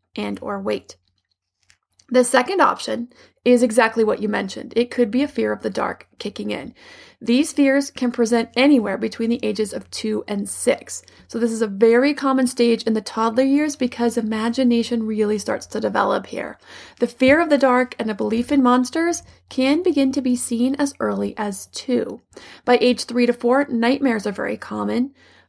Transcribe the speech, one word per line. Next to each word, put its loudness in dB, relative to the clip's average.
and -6
or -8
weight. -6
The 4
second 2
option -2
is 6
exactly 2
what -2
you -4
mentioned. -6
It 0
could 0
be 2
a -2
fear -4
of -8
the -4
dark -6
kicking -10
in. -10
These 2
fears 2
can -4
present 0
anywhere 4
between -4
the -2
ages -4
of -10
two -6
and -4
six. -4
So -8
this 0
is -2
a -2
very 4
common 0
stage 2
in 0
the -2
toddler 0
years 2
because -2
imagination 0
really 0
starts -6
to -6
develop 0
here. -10
The 0
fear 4
of 0
the 4
dark 2
and -4
a -4
belief -2
in 4
monsters 2
can 0
begin 2
to -2
be 0
seen -2
as -2
early -4
as -8
two. -4
By 4
age 2
three 0
to 2
four, 2
nightmares 0
are -4
very -6
common, -4